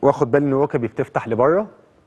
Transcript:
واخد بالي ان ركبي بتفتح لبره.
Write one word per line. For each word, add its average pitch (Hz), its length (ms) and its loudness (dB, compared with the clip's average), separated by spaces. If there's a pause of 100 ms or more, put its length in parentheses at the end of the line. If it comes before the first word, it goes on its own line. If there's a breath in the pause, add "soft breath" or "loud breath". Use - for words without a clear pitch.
واخد 139 300 2
بالي 143 140 2
ان 139 80 0
ركبي 135 340 -2
بتفتح - 400 -6
لبره. 143 400 0 (400)